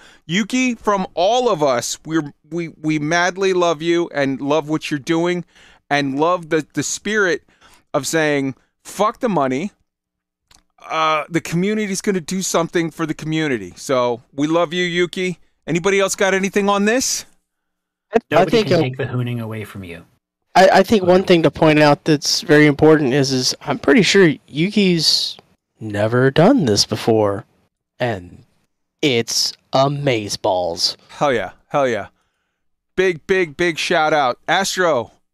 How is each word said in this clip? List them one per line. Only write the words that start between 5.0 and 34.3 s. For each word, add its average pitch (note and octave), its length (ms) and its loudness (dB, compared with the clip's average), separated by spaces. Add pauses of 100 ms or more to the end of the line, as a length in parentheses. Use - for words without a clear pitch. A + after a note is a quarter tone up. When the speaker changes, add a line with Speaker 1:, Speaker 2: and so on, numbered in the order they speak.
Speaker 1:
and C#3+ 320 -2
love E3+ 300 -2
the, D#3 240 0
the D3 80 -4
spirit G3+ 600 -4 (500)
of C#3+ 120 -4
saying, D3 480 -2 (280)
"Fuck - 380 -2
the A#3+ 80 -2
money. D3 440 -2 (1120)
Uh, D#3 440 -2
the E3 100 -2
community's G3 640 -4
gonna F#3+ 180 -2
do F#3 220 -6
something E3 480 -2
for E3 160 -8
the D#3 80 -4
community." D3+ 640 -4
So B2 460 -2 (120)
we C#3+ 120 -2
love E3 280 0
you, F3+ 100 -2
Yuki. F3+ 540 -4 (280)
Anybody F#3 320 0
else F#3+ 160 0
got F#3+ 200 0
anything G3 340 -2
on G3+ 160 2
this? A#3 400 -2 (880)
Speaker 2:
I, - 40 4
I A#3 40 2 (100)
Speaker 3:
Nobody E3 200 2
Speaker 2:
think, A3 180 2
Speaker 3:
can F3+ 80 2
Speaker 2:
uh, E3 60 4
Speaker 3:
take C3 160 -4
the C3+ 80 -4
hooning A#2+ 340 -4
away A2 240 -10
from G2 180 -16
you. E2+ 220 -16 (500)
Speaker 2:
I, F#3 140 6
I F#3+ 140 4
think F#3+ 220 2
one F3+ 160 4
Speaker 3:
Wow. G3 60 -4
Speaker 2:
thing E3+ 180 4
to D3+ 60 4
point D#3 280 2
out D3 260 4
that's - 360 0
very D3+ 260 6
important D3 480 4
is, C3+ 180 0
is B2+ 300 -2
I'm C3+ 160 -4
pretty C#4 240 4
sure F3 320 4 (120)
Yuki's F3 920 0 (440)
never A2 500 0
done G3 340 4
this G#2 200 2
before, G#2 600 0 (540)
and G2 460 -8 (560)
it's A#2+ 520 -2 (200)
amazeballs. A2 1200 -2 (120)
Speaker 1:
Hell D3 240 -2
yeah. G2 200 -4 (160)
Hell C#3+ 180 0
yeah. A2 220 -4 (880)
Big, F3+ 300 -2
big, F#3 300 -2
big F3 220 -2
shout D#3 340 0
out. C#3 260 0 (100)